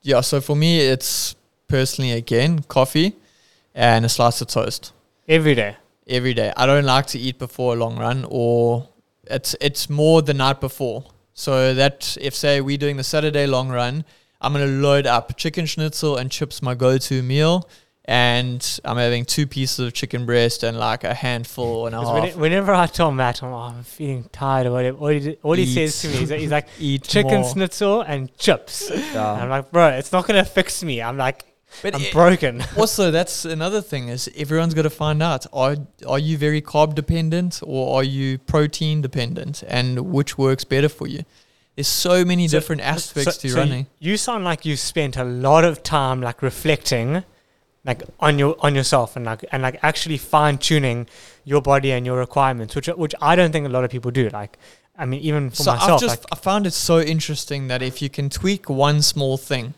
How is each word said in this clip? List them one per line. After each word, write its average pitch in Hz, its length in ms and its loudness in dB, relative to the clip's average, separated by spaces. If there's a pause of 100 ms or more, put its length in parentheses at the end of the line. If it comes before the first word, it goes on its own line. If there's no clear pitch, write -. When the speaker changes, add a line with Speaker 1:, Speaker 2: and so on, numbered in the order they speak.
Speaker 1:
Yeah, 135 180 4
so 135 200 0
for 147 140 -2
me, 160 260 4
it's - 540 0 (320)
personally, 131 460 -2
again, 117 560 2
coffee 156 460 2 (600)
and 117 300 4
a 117 40 2
slice 120 340 2
of 113 60 -10
toast. - 440 -4 (360)
Speaker 2:
Every 160 260 6
day? 104 220 0 (300)
Speaker 1:
Every 123 280 0
day. 110 220 0
I 127 100 4
don't 143 180 6
like 135 240 2
to 139 100 -6
eat 127 200 -6
before 123 360 -2
a - 20 -2
long 117 220 -2
run, 120 300 -2
or 120 600 2 (380)
it's, - 340 -6
it's - 280 -2
more 151 320 4
the 147 140 0
night 135 260 0
before. 127 440 -6 (280)
So 131 420 2
that 139 460 0
if, 135 140 -4
say, 143 260 2
we're 139 160 -2
doing 143 220 -4
the 131 60 -6
Saturday 151 420 0
long 131 240 0
run, 127 340 -2 (360)
I'm 139 120 -2
gonna 143 140 2
load 139 400 2
up 120 320 0
chicken 165 260 -4
schnitzel 151 540 -2
and 127 120 -6
chips, - 320 -8
my 127 120 -2
go-to 131 480 0
meal, 151 440 2 (380)
and 123 800 0
I'm 120 140 -4
having 120 260 0
two 147 220 0
pieces 131 320 -4
of 123 160 -4
chicken 123 320 -6
breast 117 360 2
and, 113 160 -2
like, 113 260 -2
a - 100 -2
handful 117 720 -4
and 113 100 -6
a - 40 -6
Speaker 2:
'Cause 117 120 -2
when 113 120 2
Speaker 1:
half. - 80 -4
Speaker 2:
it, - 60 -14
whenever 190 360 2
I 180 120 4
tell 165 240 0
Matt, 127 320 -2
I'm, 127 100 -8
"Oh, 123 40 -10
I'm 120 260 -12
feeling 131 480 -10
tired," 135 360 -2
or 123 60 0
whatever, 127 260 -2
all 147 100 -4
he, 147 340 -2
all 151 120 0
he 180 80 2
Speaker 1:
Eat. 131 120 0
Speaker 2:
says 156 280 -2
to 165 60 -4
me 139 160 -2
is 156 40 -4
that 151 100 -4
he's 156 120 -4
like, 147 220 -2
Speaker 1:
<laughs> - 60 -20
Eat 139 260 -2
Speaker 2:
"Chicken - 360 2
Speaker 1:
more. - 100 -2
Speaker 2:
schnitzel 196 520 0
and 143 340 -6
chips." - 580 -2
Speaker 3:
Yeah. 107 380 -2
Speaker 2:
And 104 120 -4
I'm 123 40 -4
like, 135 240 -4
"Bro, 170 160 6
it's 135 240 -2
not 180 160 2
gonna 202 160 4
fix - 400 -2
me." 131 160 -4
I'm 117 160 -6
like, 135 300 -2 (340)
Speaker 1:
But 190 140 -4
Speaker 2:
"I'm 143 80 -4
Speaker 1:
it - 100 -4
Speaker 2:
broken." 156 580 4
<laughs> - 60 -6
Speaker 1:
also, 208 340 2
that's 170 360 -2
another 165 340 -2
thing 139 280 -8
is 120 280 -6
everyone's 160 380 0
gotta 156 160 2
find 151 320 0
out, 156 320 -2
are, 135 220 2 (300)
are 131 120 0
you 156 180 0
very 151 240 0
carb 151 340 2
dependent 165 680 0
or 131 340 -2
are 131 80 2
you 135 320 -2
protein 151 640 0
dependent, 131 640 -4
and 127 460 -2
which 139 240 0
works 135 280 2
better 139 260 2
for - 180 -12
you? 139 140 -10 (520)
There's 143 140 -4
so 180 340 4
many 175 260 4
Speaker 2:
So, 151 100 4
Speaker 1:
different 156 240 -2
aspects 147 540 -2
Speaker 2:
so, - 40 -16
Speaker 1:
to 135 80 -6
Speaker 2:
so 127 120 0
Speaker 1:
running. 135 260 0 (120)
Speaker 2:
you 185 200 -2
sound 220 260 -4
like 170 220 -2
you 151 100 -2
spent 143 400 -4
a 131 80 -2
lot 131 400 4
of 165 180 0
time, 131 380 0
like, 120 200 -6
reflecting, 139 840 -2 (600)
like, 127 160 -6 (200)
on 151 180 4
your, 143 220 4
on 147 160 2
yourself 131 400 0
and, 123 100 -8
like, 113 240 -6
and, 135 100 -4
like, 127 220 -4
actually 156 340 0
fine 147 400 2
tuning 131 520 0 (360)
your 143 160 2
body 135 300 2
and 123 160 -2
your 127 100 -2
requirements, 127 600 0
which, 139 100 -6
which 170 340 -4
I 151 140 4
don't 175 160 4
think 147 160 -2
a - 40 -6
lot 127 120 0
of 127 80 -2
people 120 220 -6
do. 123 160 0
Like, 104 280 -10 (400)
I 160 80 -10
mean, 131 180 -6
even 147 280 -2
for - 140 -12
Speaker 1:
So 180 80 4
I've 123 80 0
Speaker 2:
myself, 160 200 6
Speaker 1:
just, 120 220 0
Speaker 2:
like - 80 -20
Speaker 1:
I 135 60 -6
found 202 320 0
it 165 60 -4
so 165 260 2
interesting 151 640 -4
that 127 160 -2
if 131 180 -6
you 143 80 -4
can 139 220 -4
tweak 196 400 -4
one 147 320 4
small 135 340 0
thing 131 420 -6